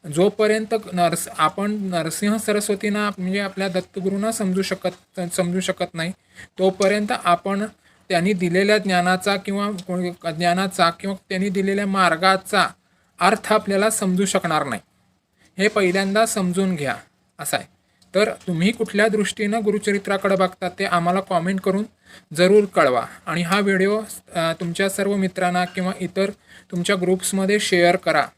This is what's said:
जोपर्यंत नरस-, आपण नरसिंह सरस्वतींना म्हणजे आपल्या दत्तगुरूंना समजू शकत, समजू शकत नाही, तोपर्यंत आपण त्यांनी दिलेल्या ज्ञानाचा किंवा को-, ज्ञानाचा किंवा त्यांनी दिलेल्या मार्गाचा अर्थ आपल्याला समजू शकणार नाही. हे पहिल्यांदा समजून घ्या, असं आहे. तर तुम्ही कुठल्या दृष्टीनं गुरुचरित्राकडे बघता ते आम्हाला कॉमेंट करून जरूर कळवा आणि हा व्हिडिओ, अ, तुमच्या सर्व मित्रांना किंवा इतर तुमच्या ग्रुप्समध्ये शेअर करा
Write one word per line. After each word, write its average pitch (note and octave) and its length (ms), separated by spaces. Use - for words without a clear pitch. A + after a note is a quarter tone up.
जोपर्यंत G#3+ 600
नरस-, E3+ 460
आपण G3+ 420
नरसिंह F#3 560
सरस्वतींना G#3 800
म्हणजे F#3 220
आपल्या G3 280
दत्तगुरूंना F#3+ 640
समजू G3 300
शकत, - 580
समजू F3+ 280
शकत F3+ 340
नाही, E3 180
तोपर्यंत G3+ 540
आपण G3 400
त्यांनी F#3 240
दिलेल्या F#3 460
ज्ञानाचा F#3 580
किंवा G3+ 340
को-, F3+ 600
ज्ञानाचा F3 600
किंवा G3 260
त्यांनी F#3+ 200
दिलेल्या G3 380
मार्गाचा F#3+ 840
अर्थ G3+ 320
आपल्याला G#3+ 380
समजू G3 340
शकणार E3 400
नाही. A#2 160
हे G3 100
पहिल्यांदा G3 580
समजून F#3 480
घ्या, C#3 220
असं - 180
आहे. - 100
तर G#3 180
तुम्ही F3+ 260
कुठल्या G#3+ 360
दृष्टीनं G#3 560
गुरुचरित्राकडे G3+ 720
बघता F#3 320
ते G3 160
आम्हाला F3+ 360
कॉमेंट F#3 400
करून G3 240
जरूर F#3+ 300
कळवा C3 420
आणि E3+ 160
हा F#3+ 180
व्हिडिओ, G3+ 420
अ, E3 180
तुमच्या F3+ 380
सर्व G3+ 260
मित्रांना F3+ 480
किंवा F#3 360
इतर F#3+ 300
तुमच्या F3+ 260
ग्रुप्समध्ये F#3+ 640
शेअर F3 360
करा D#3 300